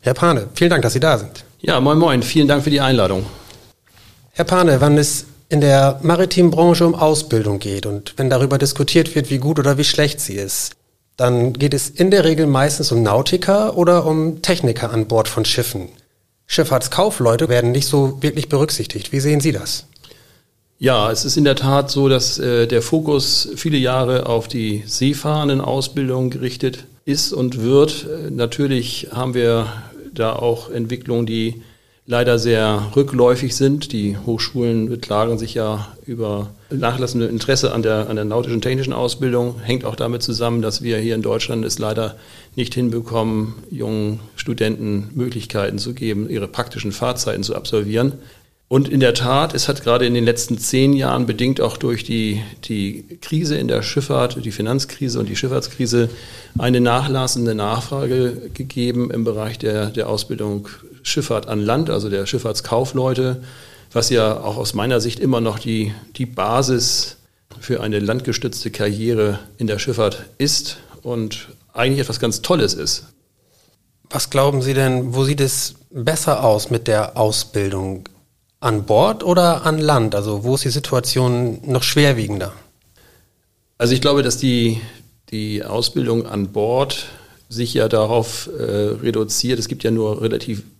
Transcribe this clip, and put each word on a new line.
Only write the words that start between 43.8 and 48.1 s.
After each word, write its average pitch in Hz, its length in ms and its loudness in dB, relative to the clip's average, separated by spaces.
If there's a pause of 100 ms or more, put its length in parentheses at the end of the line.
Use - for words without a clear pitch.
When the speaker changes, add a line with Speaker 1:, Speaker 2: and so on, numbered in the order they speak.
Speaker 2:
Studenten 110 800 -4
Möglichkeiten 107 640 -4
zu 120 160 -6
geben, 110 340 -4
ihre 101 200 -4
praktischen 110 420 -6
Fahrzeiten 110 540 -4
zu 104 100 -4
absolvieren. 113 600 0 (520)